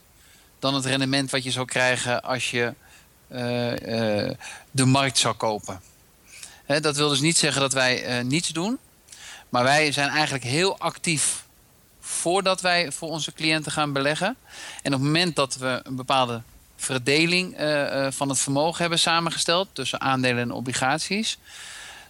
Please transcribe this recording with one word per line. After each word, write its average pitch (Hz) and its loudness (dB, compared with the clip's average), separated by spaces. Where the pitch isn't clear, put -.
dan 135 0
het 135 -2
rendement 135 0
wat 131 -2
je 127 -4
zou 127 -2
krijgen 123 2
als 123 -4
je, 120 0
eh, 117 -2
eh, - -4
de 135 2
markt 131 4
zou 117 2
kopen. 107 -4
Hè, 147 0
dat 151 0
wil 151 2
dus 143 2
niet 165 4
zeggen 139 2
dat 135 2
wij, 127 2
eh, 120 -2
niets 143 0
doen. 180 -2
Maar 123 2
wij 143 4
zijn 143 0
eigenlijk 139 0
heel 160 0
actief - -2
voordat 185 0
wij 175 2
voor - -8
onze 151 -6
cliënten 156 0
gaan 147 0
beleggen. 151 0
En 139 0
op 131 2
het - 0
moment 156 2
dat 139 0
we 127 -2
een 131 -8
bepaalde 127 0
verdeling, 160 2
eh, 143 0
eh, 135 -4
van 139 -2
het 131 0
vermogen 147 0
hebben 170 0
samengesteld 170 2
tussen - -6
aandelen 127 2
en 120 -4
obligaties, 143 -2